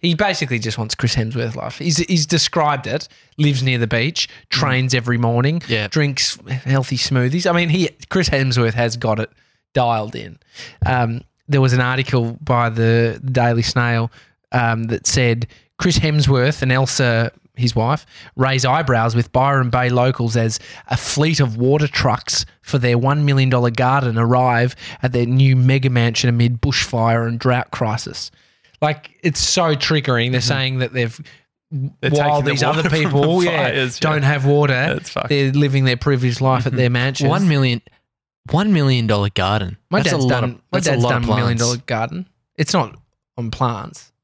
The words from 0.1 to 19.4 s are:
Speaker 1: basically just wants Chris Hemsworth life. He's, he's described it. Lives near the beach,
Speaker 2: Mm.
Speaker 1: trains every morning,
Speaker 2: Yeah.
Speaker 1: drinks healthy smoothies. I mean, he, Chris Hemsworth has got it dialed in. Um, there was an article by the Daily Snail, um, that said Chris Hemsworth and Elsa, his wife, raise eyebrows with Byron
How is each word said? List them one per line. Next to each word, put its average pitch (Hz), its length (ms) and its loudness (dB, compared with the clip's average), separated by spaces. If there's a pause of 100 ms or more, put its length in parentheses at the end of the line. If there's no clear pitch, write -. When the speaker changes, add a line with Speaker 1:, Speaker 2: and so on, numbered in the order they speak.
Speaker 1:
basically 156 460 -2
just 110 180 -6
wants 113 160 -6
Chris - 220 0
Hemsworth 113 400 -4
life. - 240 -10
He's, 160 180 -2
he's 165 300 0
described 147 580 0
it. 127 220 -6 (300)
Lives 143 260 0
near 131 160 0
the 117 80 0
beach, 120 420 -2
Speaker 2:
Mm. - 200 -20
Speaker 1:
trains 131 440 0
every 120 240 0
morning, 123 500 0
Speaker 2:
Yeah. 107 200 -2
Speaker 1:
drinks 143 500 -2 (100)
healthy 131 500 -2
smoothies. 135 520 0
I 170 40 0
mean, 170 160 0
he, 170 200 0 (200)
Chris 185 200 0
Hemsworth 123 460 2
has 120 220 0
got 110 220 -2
it 110 120 -6 (420)
dialed 117 420 0
in. 104 220 -14 (480)
Um, 123 360 0 (260)
there 143 140 2
was 127 120 4
an 127 80 2
article 123 600 -2
by 120 280 0
the 113 500 2 (120)
Daily 117 320 2
Snail, 117 480 -2 (400)
um, 117 340 0
that 113 220 -4
said 120 400 0 (320)
Chris 175 200 2
Hemsworth 143 600 2
and 131 100 0
Elsa, 123 600 2 (260)
his 120 180 0
wife, 123 300 0 (320)
raise 131 280 0
eyebrows 123 500 2
with 120 180 0
Byron 131 360 2